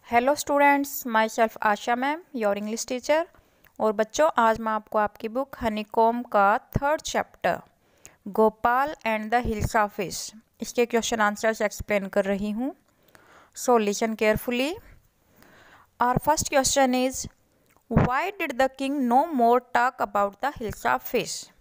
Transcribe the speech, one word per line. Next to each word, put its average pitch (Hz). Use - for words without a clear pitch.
Hello 247
students, 285
myself 220
आशा 214
मैम, 285
your 202
English 214
teacher। 294
और 220
बच्चों, 220
आज 226
मैं 226
आपको 214
आपकी 214
बुक 254
हनीकॉम 226
का 208
थर्ड 285
चैप्टर -
गोपाल 240
and 214
the 240
Hilsa 214
Fish, -
इसके 240
क्वेश्चन 226
आंसर्स 214
एक्सप्लेन 202
कर 196
रही 202
हूँ। 247
So 240
listen 214
carefully। 240
Our 247
first -
question 262
is, -
why 269
did 311
the 262
king 269
no 302
more 240
talk 247
about 202
the 285
Hilsa 240
Fish? -